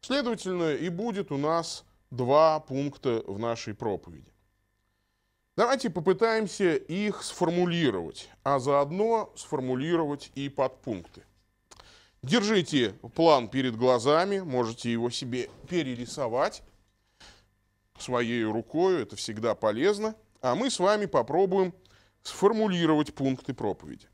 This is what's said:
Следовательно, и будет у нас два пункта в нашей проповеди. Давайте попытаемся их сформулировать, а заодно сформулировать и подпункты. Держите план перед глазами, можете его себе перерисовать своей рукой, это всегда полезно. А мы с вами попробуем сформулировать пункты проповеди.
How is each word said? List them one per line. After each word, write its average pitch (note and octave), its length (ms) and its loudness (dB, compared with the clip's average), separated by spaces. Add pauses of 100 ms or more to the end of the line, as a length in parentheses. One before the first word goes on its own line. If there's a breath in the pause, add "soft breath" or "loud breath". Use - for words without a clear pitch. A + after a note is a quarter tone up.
Следовательно, F#3+ 720 -2
и D3 140 -4
будет F#3+ 440 -4
у C#3 60 -2
нас D#3+ 460 -2 (260)
два D3 500 4
пункта C3+ 640 -2
в G2 120 -8
нашей A2+ 360 -4
проповеди. F2+ 580 -8 (1200)
Давайте A#3+ 340 2
попытаемся F#3+ 880 2
их G3+ 460 -4
сформулировать, E3+ 1080 0 (140)
а C3+ 160 2
заодно E3 760 0
сформулировать C#3+ 960 -2
и C#3 140 -6
подпункты. C3 760 -6 (1000 soft breath)
Держите E3 680 2 (240)
план D3+ 340 6
перед B2 280 -2
глазами, C#3+ 640 4
можете B2 520 -2
его A#2 200 -2
себе A#2+ 400 -6 (180)
перерисовать C3 920 -4 (1400 loud breath)
своей A#2+ 460 -2
рукой, C#3+ 580 0
это G#2 140 -10
всегда A2 380 -2
полезно. G3 640 0 (240)
А B2 140 2
мы A#3 160 0
с - 80 -4
вами G#3 260 2
попробуем F3+ 680 0 (480 soft breath)
сформулировать F3+ 920 2
пункты C3+ 380 -2
проповеди. F2 600 -8